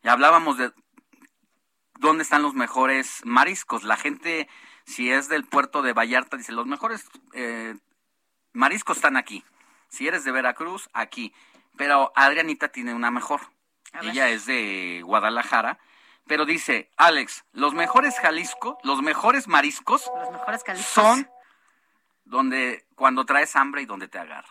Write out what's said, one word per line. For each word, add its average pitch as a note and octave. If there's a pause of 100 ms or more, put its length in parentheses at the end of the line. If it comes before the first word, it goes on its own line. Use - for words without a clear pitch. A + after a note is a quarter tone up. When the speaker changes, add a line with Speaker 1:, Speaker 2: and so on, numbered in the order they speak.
Speaker 1:
Ya A#2
hablábamos D3
de B2 (1300)
dónde D#3
están D3
los C#3+
mejores C3
mariscos. B2
La G#2+
gente, D3+ (360)
si B2
es C#3
del D3+
puerto C#3
de B2
Vallarta, A#2+
dice, A#2
"Los A#2
mejores, G#3 (280)
eh, A#2 (800)
mariscos D3
están C#3
aquí. G#2 (460)
Si -
eres E3
de C3+
Veracruz, C3
aquí." A2+ (420)
Pero C#3+
Adrianita D3
tiene A#2+
una A#2+
mejor. B2 (540)
Speaker 2:
A E3
Speaker 1:
Ella C3
Speaker 2:
ver. A#2
Speaker 1:
es A2
de G2
Guadalajara, A2+ (480)
pero D3+
dice, D3
"Alex, D3+
los C#3+
mejores B3
Jalisco, E3+
los C3+
mejores G#3+
mariscos D#3
Speaker 2:
Los B3
mejores A#3
Jaliscos. F#3+
Speaker 1:
son A#3+ (960)
donde, B2+ (100)
cuando C3
traes C#3+
hambre C#3
y B2
donde F#2+
te F#2+
agarra." D#2+